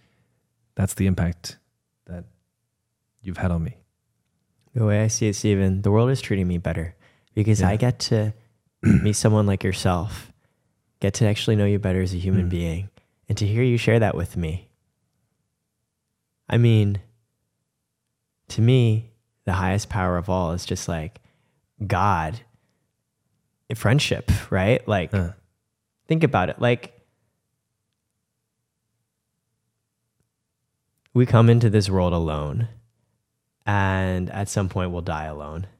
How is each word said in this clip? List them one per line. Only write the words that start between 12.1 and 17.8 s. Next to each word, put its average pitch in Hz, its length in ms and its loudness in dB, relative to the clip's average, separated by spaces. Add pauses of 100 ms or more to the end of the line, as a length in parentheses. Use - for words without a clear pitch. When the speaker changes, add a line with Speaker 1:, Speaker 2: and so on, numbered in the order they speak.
Speaker 2:
a 90 40 -6
human 95 280 0
Speaker 1:
Mm. 90 60 -2
Speaker 2:
being, 85 380 -4 (380)
and 107 100 -4
to 107 80 -2
hear 110 180 0
you 120 140 2
share 113 220 2
that 104 160 2
with 85 220 -6
me. 85 320 -6 (1800)
I 117 100 0
mean, 107 440 4 (1500)